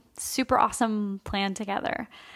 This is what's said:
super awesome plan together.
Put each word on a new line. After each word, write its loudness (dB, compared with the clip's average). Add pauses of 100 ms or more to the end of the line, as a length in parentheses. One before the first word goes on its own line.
(180)
super 2
awesome 2
plan -2
together. -4 (260)